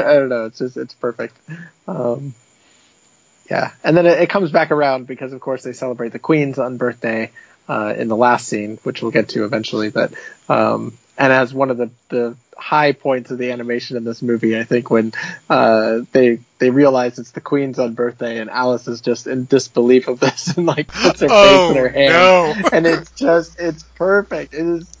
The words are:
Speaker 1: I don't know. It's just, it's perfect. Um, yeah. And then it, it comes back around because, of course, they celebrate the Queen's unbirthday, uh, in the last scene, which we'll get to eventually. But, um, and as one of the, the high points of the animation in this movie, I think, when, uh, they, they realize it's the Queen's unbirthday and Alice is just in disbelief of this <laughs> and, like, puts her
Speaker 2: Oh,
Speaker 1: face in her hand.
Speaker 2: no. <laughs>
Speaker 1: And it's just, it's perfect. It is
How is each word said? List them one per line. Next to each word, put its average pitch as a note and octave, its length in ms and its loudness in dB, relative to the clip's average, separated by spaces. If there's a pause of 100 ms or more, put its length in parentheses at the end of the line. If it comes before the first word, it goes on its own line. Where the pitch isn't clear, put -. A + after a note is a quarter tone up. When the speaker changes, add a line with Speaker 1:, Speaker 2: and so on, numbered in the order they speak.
Speaker 1:
I C#3+ 140 2
don't C3+ 140 2
know. A#2 160 -4
It's A2 140 -12
just, B2+ 180 -6
it's B2+ 160 -10
perfect. A#2 420 -8 (520)
Um, C3+ 460 -6 (1160)
yeah. C3+ 220 -4 (120)
And D3+ 120 2
then F3 100 4
it, E3 160 4
it F3 80 0
comes F#3 220 -2
back D#3+ 200 0
around C3+ 360 0
because, C3 260 -12
of B2+ 60 -14
course, C3 240 -6
they B2+ 100 -10
celebrate A#2+ 380 -8
the - 80 -12
Queen's C#3+ 380 0
unbirthday, A#2+ 720 -4 (400)
uh, G#2+ 280 -4
in A#2+ 100 -4
the A2 80 -2
last A#2+ 320 2
scene, G#2+ 360 -8
which - 180 -8
we'll A#2 100 -6
get A2 180 0
to A2+ 160 -4
eventually. A2 440 -4
But, A#2 240 -4 (360)
um, A2+ 480 -2 (200)
and C#3 140 2
as C3 220 2
one C3+ 180 -2
of A#2+ 60 -6
the, A#2 120 -4 (200)
the A#2+ 260 -4 (220)
high D3+ 360 0
points C3 380 -4
of B2 60 -8
the B2 140 -4
animation A#2+ 460 -6
in A#2 60 -8
this A2+ 180 -8
movie, A2+ 360 0
I A2+ 60 -4
think, A#2+ 260 -2
when, A2+ 240 0 (360)
uh, A2+ 500 2 (120)
they, B2 280 4 (180)
they B2+ 140 2
realize C3 480 2
it's A#2+ 120 -16
the D3+ 100 -14
Queen's C#3 360 -4
unbirthday A#2+ 640 -4
and A2 80 -10
Alice B2 380 -2
is A#2 140 -8
just - 260 -4
in C3 180 -4
disbelief B2+ 640 2
of B2 120 -4
this - 280 -2
<laughs> - 100 -4
and, F3 80 0
like, D#3 220 -2
puts - 340 -2
her D3+ 80 4
Speaker 2:
Oh, G3 400 8
Speaker 1:
face D3+ 80 2
in C3 60 2
her B2+ 60 0
hand. C#3 240 4
Speaker 2:
no. F3+ 560 4
<laughs> - 40 2
Speaker 1:
And E3 140 4
it's E3 240 -2
just, E3+ 480 0
it's E3 240 -6
perfect. F#3+ 720 -2
It D#3+ 100 -4
is E3+ 220 -4 (120)